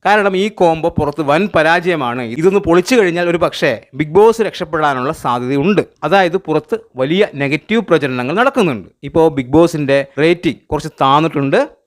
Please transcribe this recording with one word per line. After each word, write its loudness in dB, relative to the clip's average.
കാരണം 2
ഈ -2
കോംബോ 0
പുറത്ത് -4
വൻ 0
പരാജയമാണ്. 0
ഇതൊന്ന് 0
പൊളിച്ചു 0
കഴിഞ്ഞാൽ 0
ഒരു 0
പക്ഷേ -2
ബിഗ് -6
ബോസ് 4
രക്ഷപ്പെടാനുള്ള -2
സാധ്യതയുണ്ട്. -2
അതായത് 2
പുറത്ത് -4
വലിയ 0
നെഗറ്റീവ് -2
പ്രചരണങ്ങൾ -2
നടക്കുന്നുണ്ട്. -2
ഇപ്പോ 2
ബിഗ് -6
ബോസിന്റെ 2
റേറ്റിംഗ് 0
കുറച്ച് -6
താന്നിട്ടുണ്ട്. 2